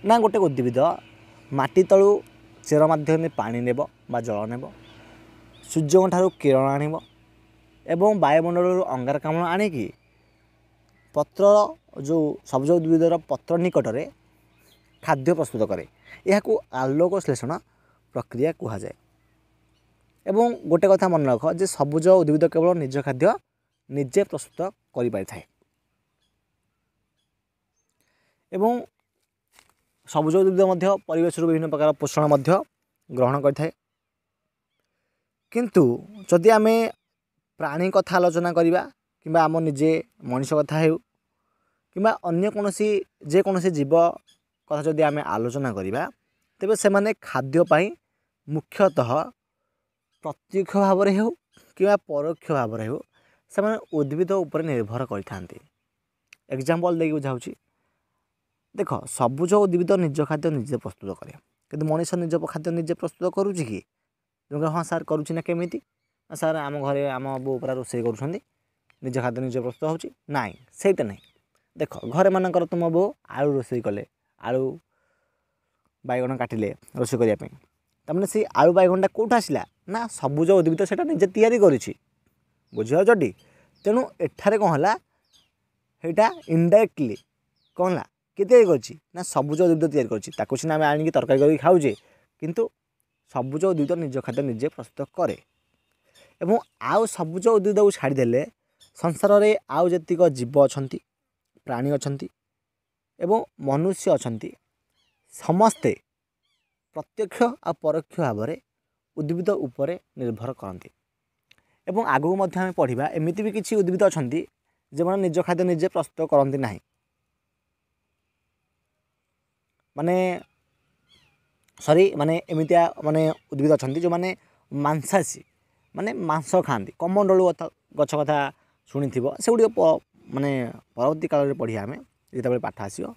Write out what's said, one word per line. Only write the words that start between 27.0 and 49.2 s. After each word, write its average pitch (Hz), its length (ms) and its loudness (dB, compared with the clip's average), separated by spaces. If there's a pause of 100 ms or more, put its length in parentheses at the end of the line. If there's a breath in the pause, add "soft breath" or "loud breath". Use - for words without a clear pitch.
ଏବଂ 202 200 0 (1400)
ସବୁଜ 156 260 0
ଉଦ୍ଭିଦ 190 300 4
ମଧ୍ୟ 185 220 0 (200)
ପରିବେଶରୁ 165 400 0
ବିଭିନ୍ନ 160 200 0
ପ୍ରକାର 151 240 2
ପୋଷଣ 151 360 -2
ମଧ୍ୟ 147 240 4 (580)
ଗ୍ରହଣ 127 320 0
କରିଥାଏ। 143 300 0 (1800)
କିନ୍ତୁ 214 280 2 (440)
ଯଦି 175 240 6
ଆମେ 220 240 6 (840)
ପ୍ରାଣୀ 156 320 -2
କଥା 190 240 0
ଆଲୋଚନା 175 380 2
କରିବା 170 280 4 (440)
କିମ୍ବା 156 180 2
ଆମ 156 200 2
ନିଜେ 151 280 0 (320)
ମଣିଷ 131 300 -4
କଥା 151 260 0
ହେଉ 160 160 4 (1000)
କିମ୍ବା 214 160 2 (160)
ଅନ୍ୟ 175 240 0
କୌଣସି, 202 360 -2 (360)
ଯେକୌଣସି 185 480 0
ଜୀବ 143 220 0 (800)
କଥା 147 120 -4
ଯଦି 156 200 0
ଆମେ 147 200 0
ଆଲୋଚନା 120 480 -4
କରିବା, 98 300 -4 (600)
ତେବେ 202 140 0
ସେମାନେ 202 340 2 (140)
ଖାଦ୍ୟ 131 400 -2
ପାଇଁ 170 220 4 (600)
ମୁଖ୍ୟତଃ 151 640 0 (1160)